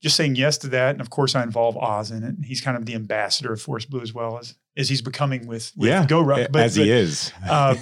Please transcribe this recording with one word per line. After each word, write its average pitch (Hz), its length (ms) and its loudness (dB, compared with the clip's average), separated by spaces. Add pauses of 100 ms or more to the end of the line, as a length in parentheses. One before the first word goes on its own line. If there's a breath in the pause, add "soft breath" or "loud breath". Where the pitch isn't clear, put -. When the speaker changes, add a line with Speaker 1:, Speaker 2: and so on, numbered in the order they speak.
Speaker 1:
just 151 160 0
saying 147 180 2
yes 139 240 2
to 139 100 -10
that. 127 220 2
And 139 100 -4
of 113 100 -10
course, 135 260 0
I 123 80 0
involve 117 320 0
Oz 107 340 -4
in 113 140 -8
it. 123 100 -8
And 147 100 -8
he's 123 160 -8
kind 127 160 -4
of 117 100 -8
the 117 80 -8
ambassador 110 580 -4
of 110 100 -8
Force 117 220 -6
Blue 131 160 -8
as 113 120 -10
well 117 260 -8
as, 120 180 -18 (200)
as 135 120 -2
he's 131 140 -2
becoming 131 440 -4
with, 117 300 -10
with - 120 2
Speaker 2:
Yeah, 175 160 4
Speaker 1:
GoRuck. 139 420 4
Speaker 2:
a-, - 40 -6
Speaker 1:
But, 143 120 6
Speaker 2:
as 113 120 4
he 104 80 4
Speaker 1:
but, 101 60 6
Speaker 2:
is. 143 500 2
<laughs> - 100 -6
Speaker 1:
uh, 139 340 4